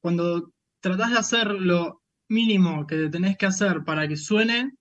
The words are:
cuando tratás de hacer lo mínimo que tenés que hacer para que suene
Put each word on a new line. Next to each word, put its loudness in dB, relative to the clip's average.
cuando 0
tratás -2
de 2
hacer 0
lo 0
mínimo 2
que -2
tenés -2
que -2
hacer 0
para -2
que -4
suene 0